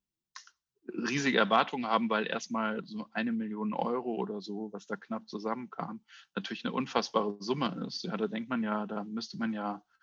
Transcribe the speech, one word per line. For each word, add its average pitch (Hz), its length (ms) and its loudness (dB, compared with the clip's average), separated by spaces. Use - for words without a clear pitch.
riesige 127 520 2
Erwartungen 117 480 6
haben, 110 240 4
weil 107 160 4
erstmal 110 580 0
so 107 260 -8
eine 113 200 0
Million 107 420 0
Euro 120 420 0
oder 107 260 -2
so, 104 300 -6
was 101 140 -8
da 104 100 -4
knapp 110 320 -6
zusammenkam, 110 760 -6
natürlich 101 280 -4
eine 123 100 -2
unfassbare 110 680 2
Summe 120 460 0
ist. - 160 -6
Ja, 175 120 -4
da 107 120 2
denkt 113 220 -4
man 123 120 0
ja, 107 240 0
da 104 180 -4
müsste 107 340 -6
man 113 140 0
ja, 104 320 -4